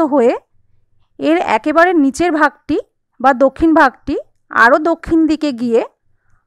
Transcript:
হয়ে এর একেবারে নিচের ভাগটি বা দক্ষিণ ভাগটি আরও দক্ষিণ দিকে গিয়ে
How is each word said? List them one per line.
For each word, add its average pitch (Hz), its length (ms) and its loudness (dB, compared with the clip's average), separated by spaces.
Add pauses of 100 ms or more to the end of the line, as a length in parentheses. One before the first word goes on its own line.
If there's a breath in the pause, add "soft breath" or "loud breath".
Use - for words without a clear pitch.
(120)
হয়ে 269 220 2 (840)
এর 240 180 0 (200)
একেবারে 311 340 0 (120)
নিচের 330 280 -2
ভাগটি 302 460 -4 (420)
বা 262 120 2 (120)
দক্ষিণ 294 300 0
ভাগটি 294 420 0 (360)
আরও 233 260 4 (120)
দক্ষিণ 330 380 -2
দিকে 294 220 -4 (100)
গিয়ে 233 220 0 (640)